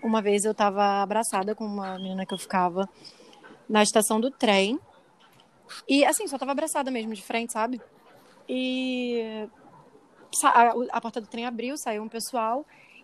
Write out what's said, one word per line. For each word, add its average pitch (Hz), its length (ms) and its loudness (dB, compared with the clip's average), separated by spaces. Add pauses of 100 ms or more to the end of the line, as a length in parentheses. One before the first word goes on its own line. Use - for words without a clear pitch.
uma 220 180 0
vez 202 240 2
eu 214 80 2
tava 202 480 2
abraçada 208 540 -2
com 226 100 -8
uma 196 320 -6
menina 190 280 -6
que - 80 -8
eu 190 40 -2
ficava 180 500 0 (800)
na 214 140 4
estação 220 400 2
do 247 80 0
trem. 214 500 2 (1080)
E, 277 180 6
assim, 320 220 2
só 277 100 -6
tava 262 140 -2
abraçada 277 400 -2
mesmo, 226 240 -4
de 196 80 -12
frente, 233 300 -4
sabe? 233 280 -2 (680)
E 247 1000 -4 (880)
sa-, 294 140 4
a, 233 240 8 (180)
a 233 100 -2
porta 233 180 -8
do 208 80 -10
trem 233 200 -8
abriu, 240 300 -6
saiu 220 260 -6
um 226 60 -10
pessoal, 226 540 -4 (400)